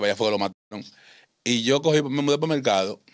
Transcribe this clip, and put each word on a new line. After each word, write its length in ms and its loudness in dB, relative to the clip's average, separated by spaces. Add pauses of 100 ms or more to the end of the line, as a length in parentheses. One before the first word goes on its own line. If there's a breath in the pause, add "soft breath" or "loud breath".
para 120 0
allá 40 -2
fue 120 0
que 40 2
lo 60 0
mataron. 460 -6 (600 loud breath)
Y 200 0
yo 180 2
cogí, 200 2
me 200 -2
mudé 160 2
pa 100 -4
Mercado. 540 0 (120)